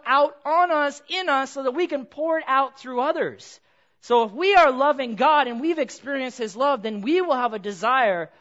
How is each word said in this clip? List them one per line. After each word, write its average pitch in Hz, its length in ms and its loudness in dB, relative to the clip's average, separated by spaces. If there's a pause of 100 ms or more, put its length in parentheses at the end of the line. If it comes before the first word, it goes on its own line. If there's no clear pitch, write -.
out 285 380 2
on 339 280 2
us, 294 360 0
in 359 220 -4
us, 269 220 0
so 277 120 -8
that 262 80 -2
we 330 160 -2
can 277 180 -6
pour 320 340 -2
it 302 80 -8
out 269 320 0
through 247 200 -8
others. 247 600 -4 (420)
So 240 220 4
if 220 80 -6
we 359 240 2
are 320 160 8
loving 262 440 0
God 277 320 4
and 240 140 -8
we've 320 180 -2
experienced 262 600 -6
His 214 160 -8
love, 262 260 0
then 214 200 -6
we 311 200 0
will 339 140 0
have 247 180 -2
a 220 60 -6
desire 202 800 0